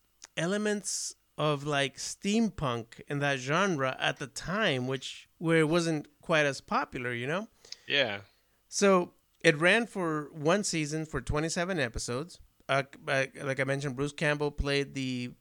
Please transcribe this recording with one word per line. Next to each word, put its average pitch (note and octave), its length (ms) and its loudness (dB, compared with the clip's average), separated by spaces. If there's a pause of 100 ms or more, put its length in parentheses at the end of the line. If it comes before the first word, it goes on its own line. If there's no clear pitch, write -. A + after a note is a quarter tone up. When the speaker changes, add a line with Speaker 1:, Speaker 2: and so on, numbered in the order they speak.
(380)
Speaker 1:
elements G#3 760 -2 (220)
of, D3 280 0
like, C#3 340 0
steampunk G3 1120 -2
in C#3+ 100 -2
that C#3 200 0
genre C#3 640 0
at D3+ 180 0
the D3 80 -8
time, D#3+ 600 -2
which, - 500 -6
where E3 220 4
it D#3 100 6
wasn't E3 380 2 (160)
quite D3+ 240 2
as C3+ 160 -2
popular, C#3 500 -4
you A#2+ 140 -4
know? F#3+ 220 -4 (380)
Speaker 2:
Yeah. A#2 340 2 (480)
Speaker 1:
So F#3+ 440 4 (280)
it D#3 180 4
ran G3 280 4
for D#3 460 -4
one E3 320 2
season D#3 400 -2
for D3 160 -6
twenty-seven E3 580 -2
episodes. B2+ 600 -4 (280)
Uh, C3+ 240 0
c-, D3+ 220 -8
uh, C3+ 320 -2
like C3+ 160 -2
I C#3 40 0
mentioned, C#3 320 -2
Bruce C#3+ 160 -2
Campbell D3 380 0
played C#3 440 -2
the B2+ 460 -4